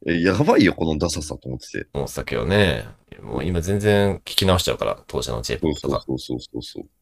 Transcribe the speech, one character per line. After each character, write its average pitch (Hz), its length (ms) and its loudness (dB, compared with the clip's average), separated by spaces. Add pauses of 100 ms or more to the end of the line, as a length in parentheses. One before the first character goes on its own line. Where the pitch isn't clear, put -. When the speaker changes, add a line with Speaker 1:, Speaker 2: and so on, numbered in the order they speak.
Speaker 1:
え、 85 140 2
や 92 140 4
ば 156 240 4
い 117 60 8
よ、 87 100 6
こ 82 120 -2
の 78 120 0
ダ 85 100 0
サ 80 140 -4
さ 76 140 -8
と 65 120 -14
思 64 100 -8
っ - 20 -12
て - 240 -10
て。 - 80 -20
Speaker 2:
思 69 140 -4
っ - 20 -10
て - 80 -12
た 67 80 -6
け - 100 -8
ど 58 120 -2
ね。 82 420 2 (340)
も 55 160 -8
う 67 60 -6
今 87 160 0
全 98 180 0
然 101 380 4
聞 - 60 -14 (120)
き 98 120 4
直 90 120 6
し - 60 -2
ち - 80 0
ゃ - 20 0
う - 20 -12
か 53 100 -4
ら、 50 200 -4
当 65 160 -4
時 58 80 -6
の 58 100 -4
J- - 180 -4
ポ 82 100 0
ッ 73 60 0
プ - 80 -16
と 69 80 -4
か。 - 140 -2
Speaker 1:
そ 67 100 -4
う 62 40 -4
そ - 160 -8
う 60 60 -8
そ - 180 -12
う - 0 -
そ - 0 -
う 64 40 -10
そ - 180 -14
う - 20 -12
そ - 60 -18
う。 - 0 - (140)